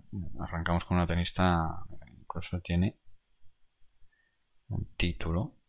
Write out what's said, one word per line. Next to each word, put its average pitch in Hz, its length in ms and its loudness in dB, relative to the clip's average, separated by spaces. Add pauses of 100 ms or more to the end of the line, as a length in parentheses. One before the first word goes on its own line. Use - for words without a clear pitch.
(400)
arrancamos 85 440 0
con 92 120 2
una 87 100 4
tenista, 85 760 2 (340)
incluso - 420 -6
tiene 87 380 2 (1700)
un - 280 -6
título 85 720 0